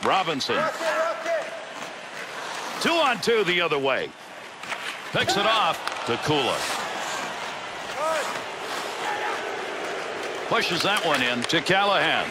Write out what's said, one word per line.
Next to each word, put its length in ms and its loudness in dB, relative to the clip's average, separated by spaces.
Robinson. 600 2
Two 100 4
on 300 4
two 220 4
the 160 4
other 200 4
way. 320 2
Picks 220 2
it 120 4
off 580 2
to 120 0
Kula. 380 2
Pushes 360 0
that 200 2
one 200 4
in 220 2
to 140 4
Callahan. 720 4